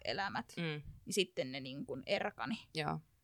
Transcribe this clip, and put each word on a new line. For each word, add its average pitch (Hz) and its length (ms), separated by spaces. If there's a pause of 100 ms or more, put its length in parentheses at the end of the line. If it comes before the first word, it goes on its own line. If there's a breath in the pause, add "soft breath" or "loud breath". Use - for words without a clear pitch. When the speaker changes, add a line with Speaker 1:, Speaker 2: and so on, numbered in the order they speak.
Speaker 1:
elämät, 196 520
Speaker 2:
Mm. 156 260 (220)
Speaker 1:
niin 190 100
sitten 147 380
ne 139 80
niin 131 260
kun 131 200
erkani. - 480 (200)
Speaker 2:
Joo. 156 240 (260)